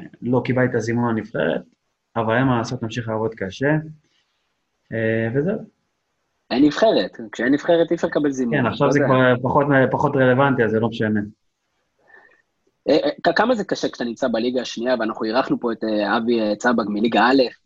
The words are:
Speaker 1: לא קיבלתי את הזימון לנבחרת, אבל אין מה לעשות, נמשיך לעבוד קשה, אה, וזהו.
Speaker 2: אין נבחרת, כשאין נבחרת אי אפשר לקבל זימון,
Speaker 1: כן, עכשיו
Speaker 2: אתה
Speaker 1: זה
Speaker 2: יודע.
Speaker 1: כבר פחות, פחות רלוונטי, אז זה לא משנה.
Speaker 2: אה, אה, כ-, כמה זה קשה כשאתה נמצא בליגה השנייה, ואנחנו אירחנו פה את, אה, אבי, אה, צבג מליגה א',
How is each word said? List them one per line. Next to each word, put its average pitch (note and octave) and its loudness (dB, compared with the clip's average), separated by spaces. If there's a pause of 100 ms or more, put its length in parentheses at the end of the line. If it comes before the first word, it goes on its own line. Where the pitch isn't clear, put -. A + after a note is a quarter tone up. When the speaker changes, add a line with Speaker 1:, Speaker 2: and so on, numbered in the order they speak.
(220)
Speaker 1:
לא A#2+ 0
קיבלתי B2+ 0
את B2 -4
הזימון A#2 0
לנבחרת, E2 -4 (540)
אבל A2+ 0
אין C3 2
מה C3 2
לעשות, A#2+ -6
נמשיך A2 -8
לעבוד A2 -4
קשה, G2+ -4 (1200)
אה, A2+ -2
וזהו. F3 -2 (920)
Speaker 2:
אין B2+ 2
נבחרת, D3 2 (140)
כשאין B2 0
נבחרת E3 2
אי E3+ 2
אפשר F3 -2
לקבל D3 -2
זימון, C3 -2
Speaker 1:
כן, B2 0
עכשיו C#3+ 0
Speaker 2:
אתה C#3+ 2
Speaker 1:
זה C#3+ 2
Speaker 2:
יודע. C#3 2
Speaker 1:
כבר B2+ 4
פחות, C3+ 2 (260)
פחות C3+ 0
רלוונטי, C3 4
אז G#2+ 2
זה A2 0
לא A#2 2
משנה. A2 -2 (1700)
Speaker 2:
אה, D3+ 6
אה, D4 0 (140)
כ-, E3 2
כמה A3+ 2
זה G3+ -4
קשה C#3 -4
כשאתה - -8
נמצא A#2+ -4
בליגה A#2+ -2
השנייה, A#2 -2
ואנחנו A2 -4
אירחנו B2 0
פה A#2 -2
את, A2 -6
אה, G#2+ 0
אבי, A#2 0
אה, G#2 0
צבג A#2 0
מליגה A2+ 0
א', C3+ 4 (240)